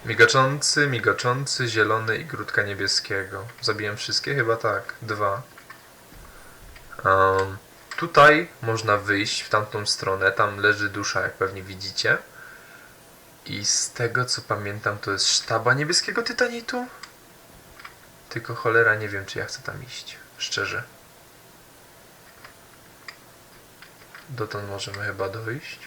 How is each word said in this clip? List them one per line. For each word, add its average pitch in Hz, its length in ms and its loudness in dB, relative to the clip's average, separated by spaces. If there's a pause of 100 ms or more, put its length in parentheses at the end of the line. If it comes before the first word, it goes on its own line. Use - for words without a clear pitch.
Migoczący, 135 800 6
migoczący, 123 800 0
zielony 110 500 2
i - 60 -8
grudka 107 380 -2
niebieskiego. 98 840 -4 (160)
Zabiłem 107 340 -2
wszystkie? - 380 -4
Chyba 113 220 2
tak. 104 460 -4
Dwa. 104 400 -2 (1600)
Em, 95 540 4 (380)
tutaj 156 520 8 (140)
można 110 340 2
wyjść 101 460 0
w - 60 -12
tamtą 107 380 0
stronę. 95 460 2
Tam 104 260 0
leży 104 300 2
dusza, 101 320 -2
jak 90 120 -2
pewnie 95 300 -4
widzicie. 95 560 -2 (1300)
I 101 180 -8
z - 260 0
tego, 120 340 -2
co - 180 -4
pamiętam, 104 560 -4
to - 120 -6
jest 98 180 0
sztaba 117 460 2
niebieskiego 170 480 0
tytanitu. 247 680 -4 (1400)
Tylko 117 260 -10
cholera, 113 400 4
nie 107 140 -2
wiem, 98 180 -6
czy - 120 -8
ja 98 80 -4
chcę - 160 -12
tam 101 220 -10
iść. - 320 -14 (220)
Szczerze. 98 440 -4 (3500)
Dotąd 107 400 -8
możemy 98 360 -8
chyba 101 240 -4
dojść. 113 580 -8